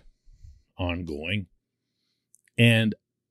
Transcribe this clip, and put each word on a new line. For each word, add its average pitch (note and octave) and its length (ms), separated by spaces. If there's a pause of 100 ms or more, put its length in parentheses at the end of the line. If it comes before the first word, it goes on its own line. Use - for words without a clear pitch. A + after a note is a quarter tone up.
(760)
ongoing. F2 680 (1080)
And A2+ 360 (380)